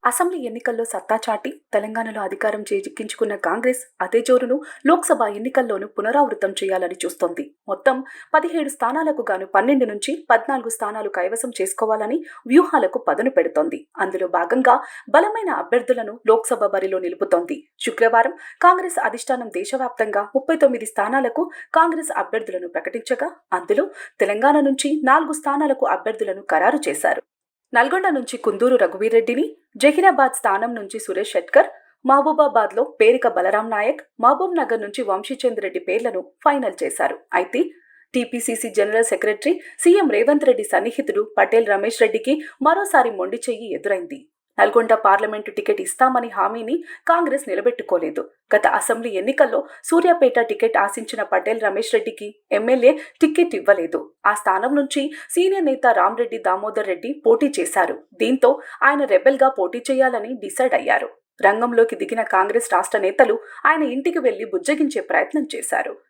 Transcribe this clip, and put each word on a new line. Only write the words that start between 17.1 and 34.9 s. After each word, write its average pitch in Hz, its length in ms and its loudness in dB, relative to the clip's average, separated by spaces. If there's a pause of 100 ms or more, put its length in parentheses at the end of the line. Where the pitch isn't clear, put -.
శుక్రవారం 233 560 2 (260)
కాంగ్రెస్ 359 380 4
అధిష్టానం 240 500 -4 (100)
దేశవ్యాప్తంగా 214 640 -4 (120)
ముప్పై 269 200 2
తొమ్మిది 254 300 4
స్థానాలకు 240 580 -2 (300)
కాంగ్రెస్ 330 440 2
అభ్యర్థులను 185 580 -6
ప్రకటించగా, 226 540 -4 (240)
అందులో 202 320 0 (340)
తెలంగాణ 226 400 2
నుంచి 277 440 0
నాలుగు 302 300 2
స్థానాలకు 285 540 -2
అభ్యర్థులను 196 640 -4
ఖరారు 202 380 2
చేశారు. - 320 -2 (520)
నల్గొండ 311 360 2
నుంచి 262 280 -4
కుందూరు 233 380 2
రఘువీర్రెడ్డిని, 226 680 2 (340)
జహీరాబాద్ 294 600 4
స్థానం 214 380 -2
నుంచి 208 240 -12
సురేష్ 196 340 -6
షెట్కర్, 226 360 4 (360)
మహబూబాబాద్లో 277 800 2 (180)
పేరిక 240 260 4
బలరాం 208 420 0
నాయక్, 226 320 -2 (180)
మహబూబ్ 320 360 2
నగర్ 233 260 -2
నుంచి 208 220 -8